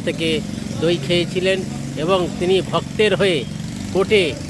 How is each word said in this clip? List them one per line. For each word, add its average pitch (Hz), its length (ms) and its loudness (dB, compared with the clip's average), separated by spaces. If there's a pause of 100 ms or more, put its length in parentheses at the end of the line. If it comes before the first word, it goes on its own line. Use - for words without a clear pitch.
থেকে 160 340 0 (420)
দই 175 160 2 (100)
খেয়েছিলেন 180 520 0 (380)
এবং 170 300 2 (120)
তিনি 180 220 4
ভক্তের 185 540 0
হয়ে 165 280 2 (500)
কোর্টে 190 400 4 (160)